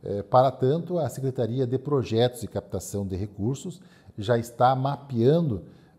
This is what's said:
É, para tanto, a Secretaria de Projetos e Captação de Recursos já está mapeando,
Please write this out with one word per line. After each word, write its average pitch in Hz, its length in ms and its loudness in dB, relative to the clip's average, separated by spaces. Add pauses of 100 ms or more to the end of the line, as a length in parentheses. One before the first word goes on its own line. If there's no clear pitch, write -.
É, 101 180 -4
para 127 280 4
tanto, 170 480 0
a 143 100 -2
Secretaria 127 580 -4
de 127 120 -2
Projetos 123 640 0
e 98 40 -8
Captação 101 600 -6
de 92 100 -4
Recursos 110 640 -6 (380)
já 110 180 0
está 120 380 2
mapeando, 131 880 2 (360)